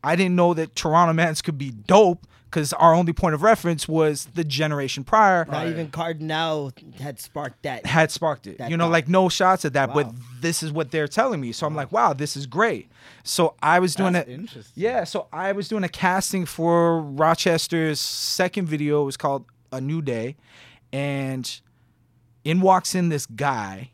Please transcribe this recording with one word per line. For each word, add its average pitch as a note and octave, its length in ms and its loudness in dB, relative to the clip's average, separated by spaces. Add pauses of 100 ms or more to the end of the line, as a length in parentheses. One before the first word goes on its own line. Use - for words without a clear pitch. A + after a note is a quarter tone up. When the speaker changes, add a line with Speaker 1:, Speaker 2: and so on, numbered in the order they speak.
Speaker 1:
I D3+ 100 2
didn't F3+ 220 2
know F3 180 4
that D#3+ 220 -4
Toronto E3 360 4
Mans D#3+ 300 0
could D3+ 160 -4
be C3+ 140 -8
dope F3 520 4 (260)
'cause - 240 -2
our E3 200 8
only E3+ 180 2
point D#3+ 220 0
of D3 80 -4
reference F3 460 2
was D#3 460 0
the E3 100 -2
generation C#3+ 580 -4
prior." F#3+ 440 4
Speaker 2:
Not D3 60 -6
Speaker 3:
Right. D#3 160 -2
Speaker 2:
even D#3+ 220 -6
Cardinal D#3 800 -4 (280)
had C3+ 200 -12
sparked - 440 -12
that. C3 200 -8
Speaker 1:
Had D#3 280 4
sparked D#3 340 -4
it. G2+ 120 -16
Speaker 2:
that A#2+ 120 -8
Speaker 1:
You E3 60 -2
know, E3+ 80 2
Speaker 2:
thought. E3 80 2
Speaker 1:
like, D#3 160 2
no F#3 200 6
shots F#3 360 2
at C#3+ 80 0
that, C3 200 0
but D3 140 2
Speaker 2:
Wow. A2+ 80 -12 (260)
Speaker 1:
this D#3+ 220 -2
is D#3 100 -6
what D3+ 200 -4
they're D3+ 160 -2
telling A3+ 320 0
me. B2 100 -6
So D#3 160 -6
I'm D3+ 80 -4
Speaker 2:
Wow. D#3 60 -6
Speaker 1:
like, B2+ 120 -8
"Wow, G#3+ 200 2
this C#3+ 240 -6
is C#3 100 -10
great." D3+ 420 -2 (360)
So - 360 0
I E3 200 4
was F#3 160 0
doing F#3 160 2
Speaker 3:
That's F3 160 -2
Speaker 1:
a B2 40 -14
Speaker 3:
interesting. B2+ 440 -16
Speaker 1:
Yeah, A3 280 -2
so - 280 -6
I F#3 200 -4
was G3 160 -4
doing G#3+ 140 -2
a F3 60 -2
casting F#3 580 -2
for E3+ 560 2
Rochester's D#3+ 1000 0
second - 680 -4
video. D3 340 0
It C#3+ 40 0
was C3+ 100 -8
called C#3 280 -4 (280)
A C3 80 -8
New D3+ 200 -4
Day. B2+ 360 -6 (560)
And C3+ 680 -6 (840)
in E3 160 2
walks F#3 340 4
in F3+ 160 0
this C#3+ 160 -4
guy A2+ 680 -6